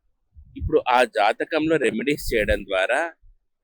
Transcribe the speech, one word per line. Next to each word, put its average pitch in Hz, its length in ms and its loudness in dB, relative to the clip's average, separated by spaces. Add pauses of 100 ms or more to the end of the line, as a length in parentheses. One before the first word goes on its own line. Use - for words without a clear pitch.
(560)
ఇప్పుడు - 320 0
ఆ 123 160 4
జాతకంలో 151 720 0
రెమెడీస్ 123 580 -2
చేయడం 104 300 0
ద్వారా 101 460 -2 (540)